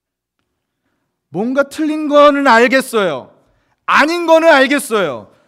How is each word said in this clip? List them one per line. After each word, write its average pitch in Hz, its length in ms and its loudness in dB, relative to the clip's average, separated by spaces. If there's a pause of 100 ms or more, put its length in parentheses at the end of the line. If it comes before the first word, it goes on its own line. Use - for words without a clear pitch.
(1300)
뭔가 254 400 -4
틀린 311 400 -6
거는 285 380 2
알겠어요. 226 880 0 (540)
아닌 311 400 0
거는 320 220 4
알겠어요. 226 840 -2 (140)